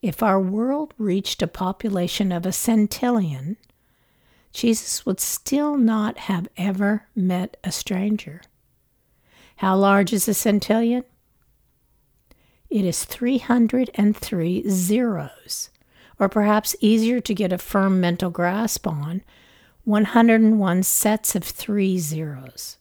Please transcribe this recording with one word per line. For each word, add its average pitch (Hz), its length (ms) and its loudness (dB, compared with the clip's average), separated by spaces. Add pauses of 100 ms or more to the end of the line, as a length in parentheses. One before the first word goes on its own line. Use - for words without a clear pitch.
If 196 200 -2
our 196 160 2
world 240 600 -2
reached 196 420 -2
a - 60 0
population 190 840 -2
of 170 120 -4
a 220 60 -2
centillion, 208 1040 0 (960)
Jesus - 540 -2
would 240 140 -2
still 294 560 -2
not 220 420 2
have 180 380 -4
ever 202 580 -2
met 185 480 -2
a 185 80 -4
stranger. 190 720 -4 (1120)
How 190 200 0
large 196 360 4
is 202 140 0
a 220 60 0
centillion? 233 720 2 (1600)
It 208 160 0
is 170 200 -2
three 247 340 -2
hundred 240 560 2
and 208 220 2
three 180 520 -4
zeros, 190 1000 -2 (480)
or 196 100 2
perhaps 214 520 2
easier 226 400 4
to 220 140 -4
get 185 180 0
a 180 60 -2
firm 190 420 2
mental 175 300 0
grasp 185 580 -2
on, 156 340 -6 (600)
one 208 220 2
hundred 226 340 6
and 220 180 6
one 185 240 2
sets - 540 0
of 170 80 -4
three 196 540 -2
zeros. 151 840 -8